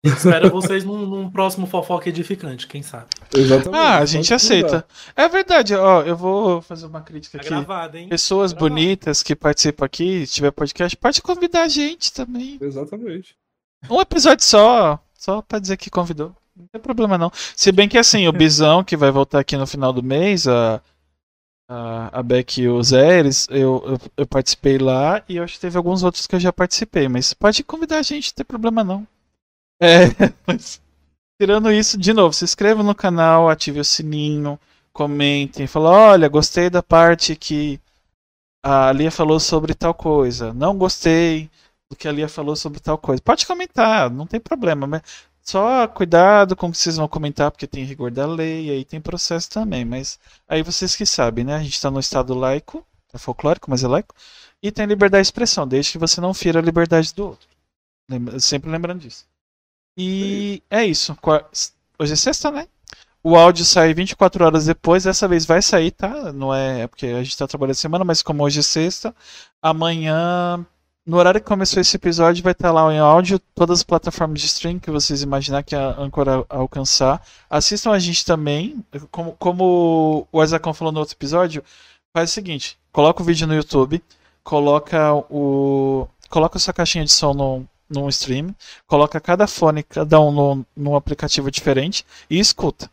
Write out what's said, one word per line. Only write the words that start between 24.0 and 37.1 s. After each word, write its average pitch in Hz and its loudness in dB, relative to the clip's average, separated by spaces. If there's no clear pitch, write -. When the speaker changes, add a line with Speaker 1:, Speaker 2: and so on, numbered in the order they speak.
Speaker 3:
eu 135 -4
participei 135 0
lá 135 0
e 180 -6
eu 170 -6
acho - -16
que - -16
teve 175 -6
alguns 180 -2
outros - -2
que - -4
eu 180 0
já 180 2
participei, 180 -2
mas 123 -2
pode 214 0
convidar 320 -6
a 285 -4
gente, - -8
não - -20
tem 269 -10
problema 226 -2
não. 196 -6
É, 170 8
<laughs> - -20
mas... - -6
Tirando 214 2
isso, 214 2
de 190 2
novo, 185 6
se - -4
inscreva 214 0
no 208 2
canal, 165 4
ative 151 -4
o - -4
sininho, 151 -4
comentem, 143 -4
fala, 160 2
olha, 165 6
gostei 156 0
da 175 0
parte 165 4